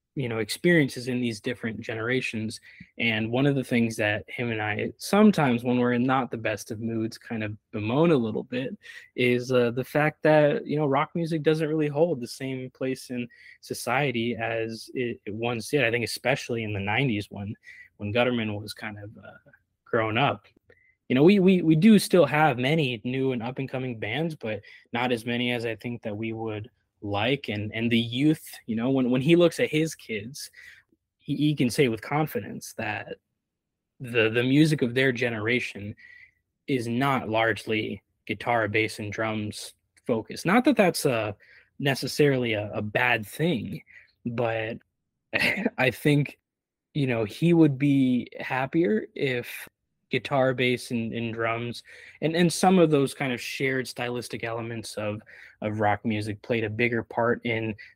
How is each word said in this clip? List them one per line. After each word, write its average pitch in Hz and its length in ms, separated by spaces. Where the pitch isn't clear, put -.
you 127 140
know, 110 80
experiences 131 720
in 123 100
these 117 220
different 113 400
generations. 113 800
And 113 320
one 127 140
of 143 100
the 131 80
things 117 340
that 107 320
him 120 220
and 110 100
I, 107 360
sometimes 160 680
when 123 140
we're 123 140
in 120 100
not 131 280
the 120 60
best 107 340
of 107 80
moods, 113 380
kind 110 260
of 107 80
bemoan 120 400
a 156 40
little 110 280
bit 135 340
is, 123 340
uh, 120 200
the 123 120
fact 151 400
that, 151 420
you 147 120
know, 151 80
rock 139 300
music 165 280
doesn't 156 240
really 156 220
hold 143 320
the 117 60
same 131 420
place 131 400
in 123 180
society 120 800
as 113 560
it, 120 320
it 101 80
once 113 360
did. 143 140
I 113 80
think 117 140
especially 123 580
in 107 80
the 98 80
nineties 104 500
when, 101 260
when 104 160
Gutterman 117 480
was 107 120
kind 104 300
of, 104 140
uh, - 340
growing 110 340
up. 120 280
You 123 80
know, 135 80
we, 202 140
we, 180 240
we 160 140
do 202 240
still 175 260
have 147 320
many 127 460
new 131 300
and 113 100
up 127 160
and 135 100
coming 127 300
bands, 139 340
but 107 280
not 127 200
as 113 140
many 123 260
as 117 140
I 113 100
think 120 260
that 104 160
we 113 160
would 110 360
like. 107 460
And, 104 260
and 117 160
the 117 80
youth, 127 440
you 110 100
know, 117 140
when, 131 220
when 127 100
he 160 140
looks 170 240
at 120 100
his 156 240
kids, 113 560
he, - 160
he 151 180
can 139 160
say 131 200
with 110 120
confidence - 760
that 107 400
the, 113 320
the 120 100
music 147 400
of 120 140
their 131 160
generation 113 800
is 123 220
not 123 420
largely 110 720
guitar, 113 420
bass, 107 300
and 104 160
drums 110 640
focused. 113 380
Not 220 200
that 285 120
that's 180 280
a, 110 300
necessarily 131 760
a, 104 200
a 113 80
bad 117 460
thing, 143 560
but 113 540
<laughs> - 440
I 127 140
think, 147 480
you 143 100
know, 117 200
he 160 280
would 156 240
be 131 520
happier 170 760
if - 540
guitar, 131 400
bass, 123 380
and, 113 200
and 117 220
drums. 113 500
And, 160 140
and 170 180
some 190 260
of 160 120
those 139 220
kind 135 200
of 117 80
shared 135 460
stylistic 120 580
elements 113 500
of, 104 260
of 107 200
rock 104 240
music 107 360
played 117 220
a 107 60
bigger 117 340
part 117 400
in 113 320